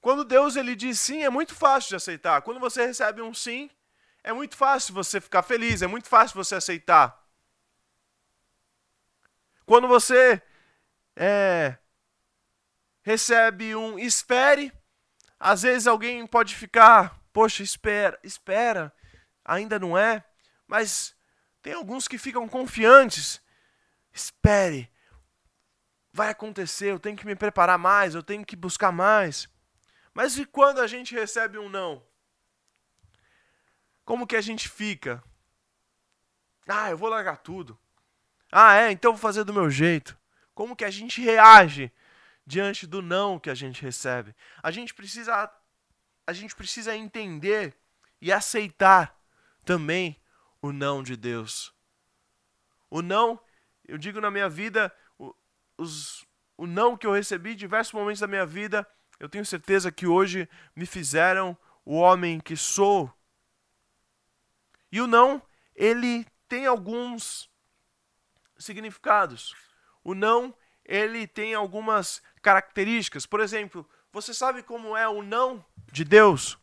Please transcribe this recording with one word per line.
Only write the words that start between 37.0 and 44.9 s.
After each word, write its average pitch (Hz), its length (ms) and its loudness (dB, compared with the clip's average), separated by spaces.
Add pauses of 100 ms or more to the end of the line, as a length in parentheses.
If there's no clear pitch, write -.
largar 196 280 -6
tudo. 160 420 -16 (720)
Ah, 208 240 8
é, 220 160 4
então 202 200 0
eu 226 40 0
vou 202 80 -14
fazer 214 220 -4
do 202 100 -10
meu 180 160 0
jeito." 151 480 -2 (360)
Como 240 200 -10
que 220 100 -10
a 202 60 -6
gente 220 300 -12
reage 220 720 10 (520)
diante 196 400 -8
do 180 160 -10
não 185 380 -4
que - 100 -14
a 135 60 -6
gente 127 260 -14
recebe? 123 540 -8 (260)
A 160 120 -8
gente 233 200 -14